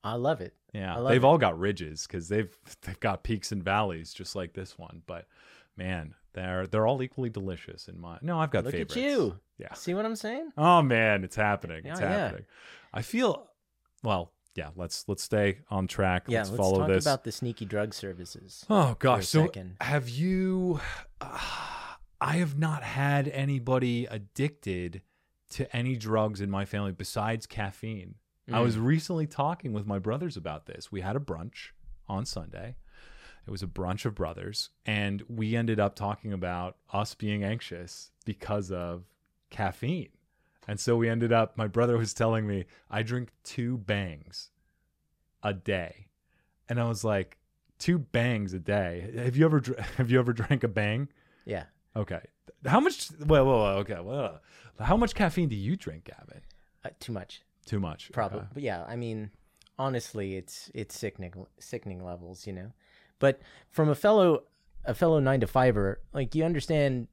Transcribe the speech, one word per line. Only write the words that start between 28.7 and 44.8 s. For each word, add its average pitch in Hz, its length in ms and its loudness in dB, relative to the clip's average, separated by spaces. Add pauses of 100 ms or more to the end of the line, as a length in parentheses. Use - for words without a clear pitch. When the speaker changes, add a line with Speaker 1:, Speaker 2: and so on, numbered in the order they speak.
Speaker 1:
Mm. 110 80 0
Speaker 2:
recently 156 420 2
talking 151 460 -2
with 104 140 -4
my 101 120 -2
brothers 127 380 -4
about 78 300 -10
this. - 260 -16
We 98 100 -6
had 98 140 -2
a 143 40 -2
brunch 92 500 -10 (380)
on 101 180 -4
Sunday. 87 500 -10 (680)
It - 40 -12
was 95 120 -8
a 101 40 -6
brunch 92 380 -4
of 113 100 -2
brothers, 92 560 -6 (140)
and 101 440 0
we 110 280 -2
ended 113 240 2
up 98 160 4
talking 104 360 -4
about 90 440 -4 (160)
us 101 220 -2
being 104 280 -2
anxious 98 680 -6 (140)
because 104 460 -4
of 87 340 -6 (460)
caffeine. 117 600 -4 (580)
And 104 100 -4
so 120 180 4
we 117 120 4
ended 117 240 2
up, 113 240 4
my 113 100 0
brother 117 300 4
was 113 180 0
telling 113 320 2
me, 98 200 -2 (240)
"I 107 120 -2
drink 120 300 -4 (120)
two 123 340 -4
Bangs 92 720 -6 (920)